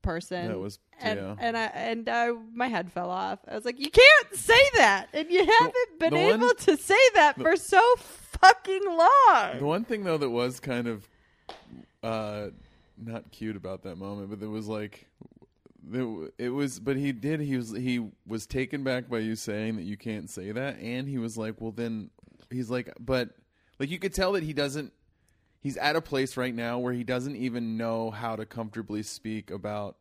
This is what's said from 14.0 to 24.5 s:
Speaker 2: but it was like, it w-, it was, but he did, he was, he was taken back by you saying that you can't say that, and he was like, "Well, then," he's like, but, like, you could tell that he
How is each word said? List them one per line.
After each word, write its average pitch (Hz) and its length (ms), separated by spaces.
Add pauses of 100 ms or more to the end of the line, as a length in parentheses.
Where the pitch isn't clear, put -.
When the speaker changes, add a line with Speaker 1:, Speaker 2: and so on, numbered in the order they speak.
Speaker 2:
but 104 120
it 107 60
was 107 200
like, 107 380 (840)
it 123 60
w-, 110 400
it 123 120
was, 135 300
but 131 160
he 139 160
did, 147 280
he 139 160
was, 113 140
he 123 360 (200)
was 107 200
taken 135 380
back 127 240
by 120 120
you 110 160
saying 110 400
that 87 80
you 101 120
can't 104 320
say 98 240
that, 131 260
and 127 300
he 135 100
was 113 200
like, 110 220
"Well, 113 120
then," 113 380 (400)
he's 123 200
like, 123 300
but, 123 300 (480)
like, 143 120
you 180 80
could 190 160
tell 190 180
that 185 100
he 156 100